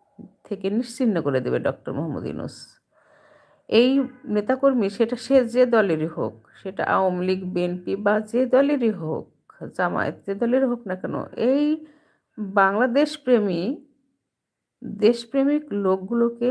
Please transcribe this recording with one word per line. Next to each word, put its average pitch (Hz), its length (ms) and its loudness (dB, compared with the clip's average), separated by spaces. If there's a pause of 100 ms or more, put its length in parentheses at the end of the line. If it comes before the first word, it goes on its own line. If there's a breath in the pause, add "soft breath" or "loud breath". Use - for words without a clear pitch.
(440)
থেকে 190 260 -8
নিশ্চিহ্ন 233 520 -2
করে 135 200 0
দেবে 127 180 -2
ডক্টর - 340 -4
মোহাম্মদ 160 320 -6
ইউনূস। 76 300 -8 (1120 soft breath)
এই 240 200 6 (360)
নেতাকর্মী, 240 640 0
সেটা 233 260 -2
সে 269 200 0 (100)
যে 233 200 2
দলেরই 190 520 2
হোক, 110 160 -2 (240)
সেটা 190 260 -6 (120)
আওয়ামী 185 300 0
লীগ, 190 160 0 (120)
বিএনপি 180 420 -2
বা 208 240 2
যে 226 260 -2
দলেরই 254 460 2
হোক, 160 340 -4 (520)
জামায়াত, 180 380 -2 (100)
যে 196 100 -4
দলেরই 240 360 2
হোক 233 160 -6
না 185 80 -6
কেন, - 200 -6 (340)
এই 285 140 2 (720 loud breath)
বাংলাদেশ 214 800 2
প্রেমী, 208 440 2 (1400)
দেশপ্রেমিক 277 600 2 (100)
লোকগুলোকে 226 760 0